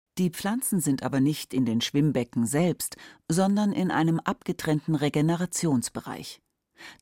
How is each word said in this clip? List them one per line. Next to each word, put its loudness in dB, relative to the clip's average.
Die 2
Pflanzen -2
sind 0
aber 0
nicht 0
in 2
den 2
Schwimmbecken 2
selbst, -2
sondern 2
in 0
einem 2
abgetrennten -2
Regenerationsbereich. -2